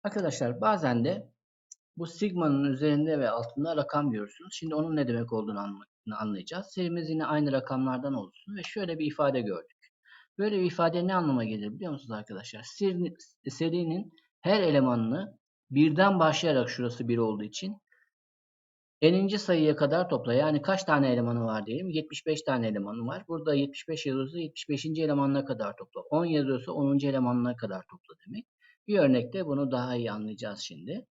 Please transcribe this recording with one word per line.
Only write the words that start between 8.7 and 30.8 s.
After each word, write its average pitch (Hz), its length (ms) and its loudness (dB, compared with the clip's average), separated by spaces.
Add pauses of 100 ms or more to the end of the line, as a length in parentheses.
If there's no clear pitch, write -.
bir 151 60 -2
ifade 139 360 0
gördük. 95 360 -6 (600)
Böyle 208 220 0
bir 180 60 2
ifade 175 420 2
ne 190 80 0
anlama 135 300 2
gelir 107 280 -6
biliyor 170 180 -8
musunuz 123 200 -10
arkadaşlar? 107 520 -10
Seri-, 180 520 -2 (340)
serinin 165 640 -2 (280)
her 196 220 4
elemanını 131 760 2 (300)
birden 160 480 6
başlayarak 151 500 4
şurası 120 380 -4
bir 117 100 2
olduğu 110 260 0
için 190 340 -8 (1200)
n'inci 190 380 4
sayıya 156 360 4
kadar 165 340 2
topla. 120 240 0
Yani 147 280 4
kaç 190 220 0
tane 139 300 4
elemanı 120 320 0
var 110 200 -4
diyelim? 165 240 -4
Yetmiş 156 360 -6
beş 151 160 -2
tane 123 260 0
elemanı 107 400 -4
var. 170 200 -8
Burada 156 280 0
yetmiş 139 320 -2
beş 156 180 -6
yazıyorsa 135 340 -2
yetmiş 156 300 -10
beşinci 156 340 -2
elemanına 139 420 2
kadar 110 320 -4
topla. - 240 -12
On 165 240 0
yazıyorsa 135 460 0
onuncu 139 360 2
elemanına 123 480 2
kadar 95 360 -8
topla - 220 -20 (140)
demek. 208 200 -12 (400)
Bir 208 120 4
örnekte 131 460 4
bunu 139 260 0
daha 123 240 -2
iyi 117 160 -2
anlayacağız 107 480 -8
şimdi. 165 520 -10